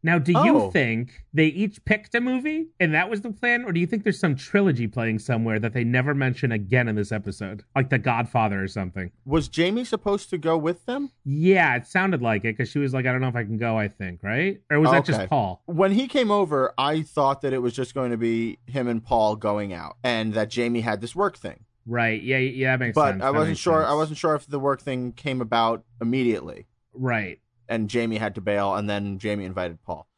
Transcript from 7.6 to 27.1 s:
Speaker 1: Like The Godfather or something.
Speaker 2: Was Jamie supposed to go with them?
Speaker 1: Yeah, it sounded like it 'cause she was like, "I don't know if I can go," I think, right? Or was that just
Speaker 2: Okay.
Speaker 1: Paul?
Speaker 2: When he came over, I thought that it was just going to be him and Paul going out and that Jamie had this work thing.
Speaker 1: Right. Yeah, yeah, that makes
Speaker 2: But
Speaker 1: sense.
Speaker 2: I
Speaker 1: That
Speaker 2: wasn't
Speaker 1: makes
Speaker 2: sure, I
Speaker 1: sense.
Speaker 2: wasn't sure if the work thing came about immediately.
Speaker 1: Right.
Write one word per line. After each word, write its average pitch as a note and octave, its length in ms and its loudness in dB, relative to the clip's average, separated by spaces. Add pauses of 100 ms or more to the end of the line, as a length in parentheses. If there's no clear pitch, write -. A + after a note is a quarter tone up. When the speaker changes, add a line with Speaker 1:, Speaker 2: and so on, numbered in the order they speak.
Speaker 1:
Like C3 140 2
The C3 100 2
Godfather A2+ 640 0
or F#2+ 60 -4
something. F#2 420 -6 (140)
Speaker 2:
Was C#3+ 240 0
Jamie G3 340 0
supposed G#3 460 -4
to F#3 80 -4
go E3 200 0
with D#3+ 280 -2
them? C4+ 260 -4 (140)
Speaker 1:
Yeah, D#3 500 4
it B2 100 -4
sounded F#3 360 0
like A2 240 2
it A2 120 -2
'cause A#2+ 120 -2
she D3 100 -2
was C3+ 140 0
like, B2+ 120 0
"I C3 60 2
don't B2+ 80 0
know C3 80 0
if B2 80 -4
I A#2 80 -2
can G#2+ 140 -4
go," A2+ 200 0
I G#2 120 0
think, F2+ 340 -10
right? D3 380 -2 (100)
Or D3 80 0
was D3+ 120 6
that C3+ 120 6
just A2+ 160 0
Speaker 2:
Okay. F#2+ 80 -4
Speaker 1:
Paul? G2+ 380 -2
Speaker 2:
When F#3 260 2
he B3 160 2
came B3 240 0
over, D3 460 0
I D3 240 0
thought C#3 400 0
that C#3 100 -2
it C3 100 -2
was B2 120 0
just B2 200 -6
going B2+ 180 -2
to A#2 60 -2
be A2+ 500 -2
him B2+ 200 -4
and A#2 160 -2
Paul G#2+ 320 2
going G#2 380 -4
out D#2+ 280 -12
and A2+ 320 -2
that G#2+ 160 0
Jamie A#2+ 320 -2
had G#2+ 200 -2
this A#2 140 -12
work G3 220 -2
thing. - 280 -14 (200)
Speaker 1:
Right. A2+ 360 -2
Yeah, C3 160 0
yeah, C3 400 0
that - 20 -2
makes A#2+ 160 -2
Speaker 2:
But D3+ 180 4
Speaker 1:
sense. F#2+ 100 -4
Speaker 2:
I - 20 -2
Speaker 1:
That C#3 80 2
Speaker 2:
wasn't D#3 160 2
Speaker 1:
makes D#3 100 -2
Speaker 2:
sure, D#3+ 240 2
I B2+ 60 0
Speaker 1:
sense. C#3+ 80 2
Speaker 2:
wasn't D#3 220 -2
sure D#3 160 0
if - 120 -6
the C#3+ 120 -6
work C3+ 220 0
thing B2+ 300 -6
came B2+ 300 -6
about A#2 420 0 (160)
immediately. A#2 680 0 (260)
Speaker 1:
Right. A#2 460 -4 (320)